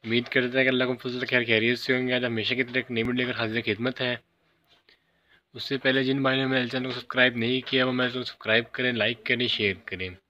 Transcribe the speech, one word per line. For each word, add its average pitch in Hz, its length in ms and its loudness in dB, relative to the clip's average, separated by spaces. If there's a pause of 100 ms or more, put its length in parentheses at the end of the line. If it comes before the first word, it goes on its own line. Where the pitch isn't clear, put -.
उम्मीद 120 240 0
करते 123 300 0
हैं 131 80 4
कि 131 40 4
अल्लाह 127 180 2
को 127 80 -2
फजल 123 320 -6
खैर 127 180 2
खैरियत 117 320 4
से - 160 -2
होंगे। 127 220 0
आज 123 100 0
हमेशा 117 300 -2
की 127 80 0
तरह 123 160 -2
एक 123 120 -6
नई 113 120 0
वीडियो 123 140 0
लेकर 123 220 -2
हाजिर 113 220 -2
खिदमत 117 400 -2
है। 123 180 -2 (1400)
उससे 131 220 -4
पहले 131 260 2
जिन 135 200 0
भाइयों 135 180 2
ने 131 60 0
मेरे 127 200 0
चैनल 127 180 -4
को 127 60 -6
सब्सक्राइब 123 460 2
नहीं 123 260 0
किया, 131 220 2
वो 127 60 0
मेरे 127 200 0
चैनल 127 80 -6
को 131 60 -6
सब्सक्राइब 113 400 0 (100)
करें, 127 180 0
लाइक 113 320 0
करें, 120 220 0
शेयर 101 400 0
करें। 92 300 -8 (120)